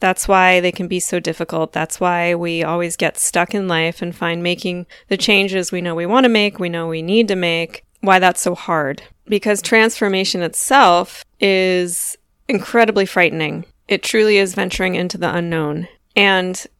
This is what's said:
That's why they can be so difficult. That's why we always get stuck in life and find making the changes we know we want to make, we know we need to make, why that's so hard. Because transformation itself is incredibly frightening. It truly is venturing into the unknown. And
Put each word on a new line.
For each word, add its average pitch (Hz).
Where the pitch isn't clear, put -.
That's -
why 185
they 180
can 180
be 180
so -
difficult. 165
That's 160
why 175
we 170
always 170
get 160
stuck -
in 196
life 165
and 175
find 170
making 175
the 196
changes 190
we 185
know 175
we 170
want 247
to 247
make, 208
we 180
know 170
we 160
need 208
to 196
make, 170
why 190
that's 180
so 180
hard. 156
Because 208
transformation 202
itself 175
is 185
incredibly 208
frightening. 160
It 196
truly 214
is 190
venturing 185
into 180
the 170
unknown. 165
And 185